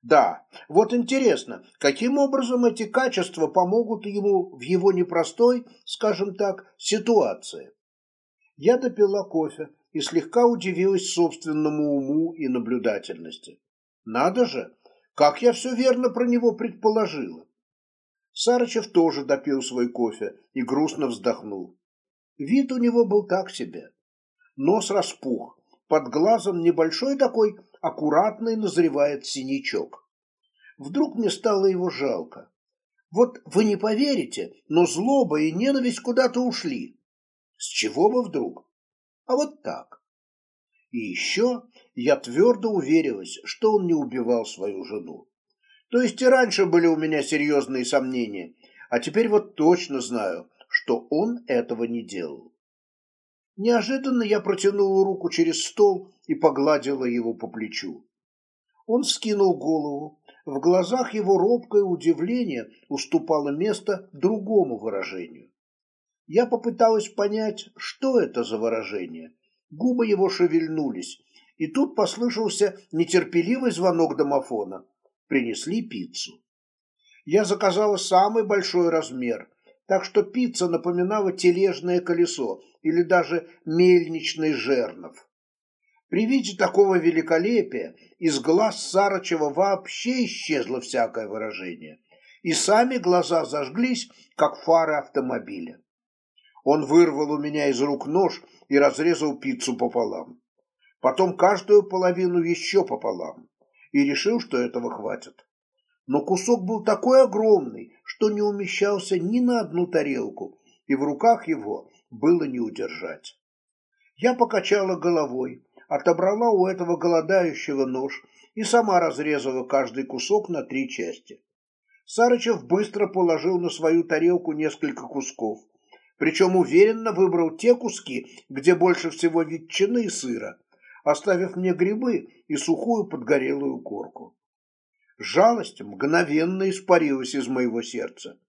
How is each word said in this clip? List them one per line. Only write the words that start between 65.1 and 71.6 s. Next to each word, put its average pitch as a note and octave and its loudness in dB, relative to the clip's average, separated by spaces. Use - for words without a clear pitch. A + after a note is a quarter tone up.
Я A3+ 2
попыталась A3+ 2
понять, G#3+ -4
что C4 -2
это B2 -2
за A2 -4
выражение. F#2+ -6
Губы A#3 -2
его F#3+ 2
шевельнулись, D#3+ -2
и D#3+ -4